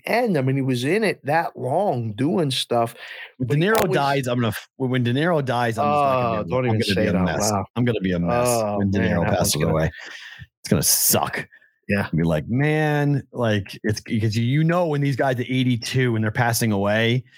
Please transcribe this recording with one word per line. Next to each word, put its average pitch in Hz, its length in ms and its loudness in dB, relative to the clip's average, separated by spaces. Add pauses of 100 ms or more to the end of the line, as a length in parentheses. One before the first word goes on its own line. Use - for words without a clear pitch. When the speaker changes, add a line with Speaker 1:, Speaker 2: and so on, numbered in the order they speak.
Speaker 1:
end. 214 320 0
I 135 60 2
mean, 135 120 2
he 139 60 0
was 127 240 -2
in 196 180 0
it 170 220 0
that 160 320 -2
long 127 560 -2
doing 143 380 0
stuff. 117 440 -2 (400)
Speaker 2:
When 131 140 -4
Speaker 1:
But 147 100 2
Speaker 2:
De 170 60 4
Speaker 1:
he 202 40 2
Speaker 2:
Niro 220 120 4
Speaker 1:
always 196 140 2
Speaker 2:
dies, 139 320 0
I'm 123 100 -2
gonna 120 100 0
f-, - 300 -6
when 127 260 0
De 120 100 0
Niro 156 300 2
dies, 120 340 0
I'm 147 140 0
just 147 60 2
Speaker 1:
Oh, 143 120 4
Speaker 2:
not 131 120 2
gonna 113 240 0
be, 87 60 -10
Speaker 1:
don't 127 80 0
Speaker 2:
I'm 127 80 0
Speaker 1:
even 117 120 2
Speaker 2:
gonna 110 60 0
Speaker 1:
say 98 160 0
Speaker 2:
be 95 60 2
a - 20 2
Speaker 1:
it 90 80 0
out 92 80 2
Speaker 2:
mess. 95 260 0
Speaker 1:
loud. 95 140 -2 (100)
Speaker 2:
I'm 120 80 0
gonna 117 160 0
be 92 140 0
a 87 60 0
mess 120 280 2
Speaker 1:
Oh, 110 300 0
Speaker 2:
when 101 140 2
De 98 80 2
Speaker 1:
man, 92 100 2
Speaker 2:
Niro 87 140 2
Speaker 1:
that - 20 0
one's 101 140 0
Speaker 2:
passes - 160 0
Speaker 1:
gonna 78 180 0
Speaker 2:
away. 78 180 0 (720)
It's - 80 -14
gonna 78 140 2
suck. - 640 0 (400)
Speaker 1:
Yeah. 101 260 0
Speaker 2:
Be 80 80 2
like, 80 240 0
"Man," 147 840 0
like, 110 500 -2
it's 104 160 -2
because 110 380 -2
you 127 260 2
know 170 240 2
when 147 140 -2
these 139 160 0
guys 135 200 0
at 123 120 -4
eighty-two 127 680 0
and 110 80 0
they're 107 80 0
passing 117 400 0
away, 110 540 0 (120)